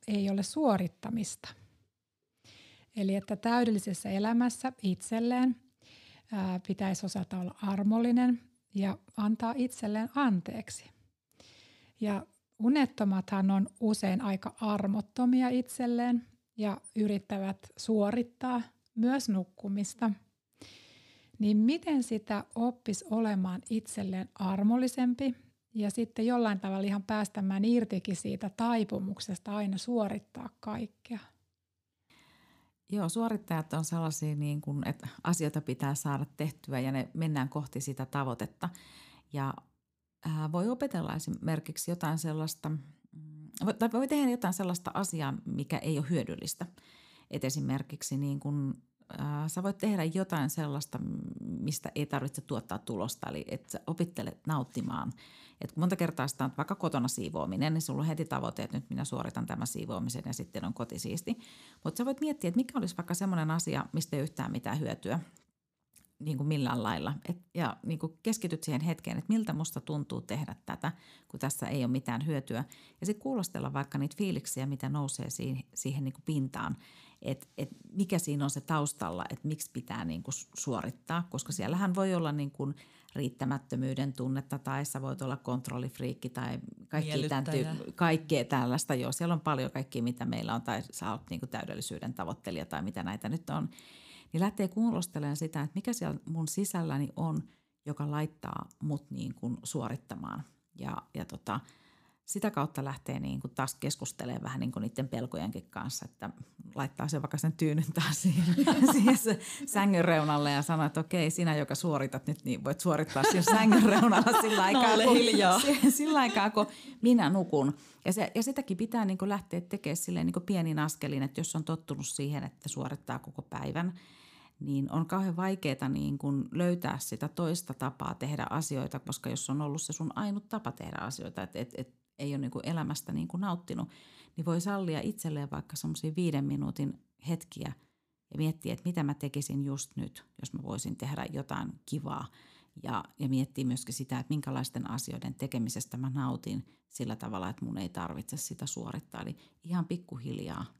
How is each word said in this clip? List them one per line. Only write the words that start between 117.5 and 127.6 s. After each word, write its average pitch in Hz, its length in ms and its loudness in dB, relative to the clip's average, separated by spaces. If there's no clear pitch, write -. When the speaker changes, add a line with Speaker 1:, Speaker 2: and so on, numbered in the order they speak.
Speaker 2:
Ja, 185 80 2
se, 214 220 0
ja 226 80 2
sitäkin 262 340 -2
pitää 226 280 0
niin 190 140 0
kuin 196 100 0
lähteä 175 320 -2
tekemään 165 360 -4
silleen 170 300 0
niin 175 80 0
kuin 175 120 -2
pienin 165 320 2
askelin, 147 440 -2
että 139 180 -4
jos 165 160 -4
on 160 80 -2
tottunut 156 420 -4
siihen, 143 380 -4
että - 240 -10
suorittaa 135 500 -6
koko - 240 -12
päivän, 143 500 -4
niin 139 320 0
on 160 140 2
kauhean 185 300 0
vaikeeta 180 520 0
niin 143 300 0
kuin 139 340 -2
löytää 175 460 2
sitä 135 300 -6
toista 170 460 -2